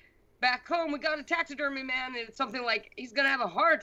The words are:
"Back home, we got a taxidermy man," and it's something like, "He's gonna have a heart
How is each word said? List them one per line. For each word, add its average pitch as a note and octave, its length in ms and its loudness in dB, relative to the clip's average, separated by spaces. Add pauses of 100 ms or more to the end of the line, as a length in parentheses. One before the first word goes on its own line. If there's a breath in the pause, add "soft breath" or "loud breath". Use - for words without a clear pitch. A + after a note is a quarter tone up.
(400 soft breath)
"Back B3 280 0
home, E4 240 0
we D4 80 -2
got D#4 200 -2
a C4+ 40 -12
taxidermy C#4+ 600 -2
man," B3+ 320 -4
and A#3 120 -6
it's A3 100 -18
something B3 260 -2
like, A3 320 -2
"He's B3 180 -10
gonna C#4 160 4
have C4 120 2
a G#3+ 60 2
heart D4+ 340 4